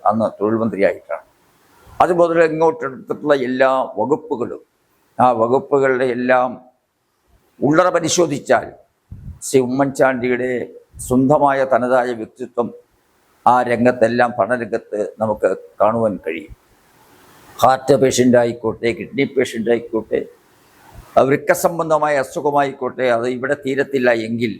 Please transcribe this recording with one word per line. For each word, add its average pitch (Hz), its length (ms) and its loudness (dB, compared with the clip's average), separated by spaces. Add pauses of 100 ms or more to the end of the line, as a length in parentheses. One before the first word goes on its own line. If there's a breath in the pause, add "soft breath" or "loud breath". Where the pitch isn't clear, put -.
(120)
അന്ന് 110 280 -2
തൊഴിൽ 107 240 0
മന്ത്രിയായിട്ടാണ്. 92 640 -4 (760)
അതുമുതൽ 170 360 2 (120)
ഇങ്ങോട്ടെടുത്തിട്ടുള്ള 151 800 -2 (140)
എല്ലാ 131 220 2 (280)
വകുപ്പുകളും, 123 640 -4 (540)
ആ 123 120 4 (140)
വകുപ്പുകളുടെ 135 720 0
എല്ലാം 127 320 2 (1080)
ഉള്ളറ 156 280 4 (120)
പരിശോധിച്ചാൽ 151 680 0 (800)
ശ്രീ 135 120 4 (100)
ഉമ്മൻചാണ്ടിയുടെ 127 840 0 (540)
സ്വന്തമായ 135 540 2 (120)
തനതായ 123 380 2 (100)
വ്യക്തിത്വം 113 480 -6 (840)
ആ - 20 6 (160)
രംഗത്തെല്ലാം, 120 680 2
ഭരണരംഗത്ത് 113 600 -4 (200)
നമുക്ക് 107 300 0 (320)
കാണുവാൻ 110 320 0 (100)
കഴിയും. 80 300 -10 (1080)
ഹാർട്ട് 131 400 4
പേഷ്യന്റ് 127 400 4
ആയിക്കോട്ടെ, 113 480 -2 (100)
കിഡ്നി 113 260 -4 (100)
പേഷ്യന്റ് 120 380 -2
ആയിക്കോട്ടെ, 110 480 -4 (1080)
വൃക്ക 143 240 0 (140)
സംബന്ധമായ 156 580 0
അസുഖമായിക്കോട്ടെ, 135 840 -2 (120)
അത് 117 180 -2
ഇവിടെ 135 220 -4 (100)
തീരത്തില്ല 135 420 0 (180)
എങ്കിൽ 113 320 -4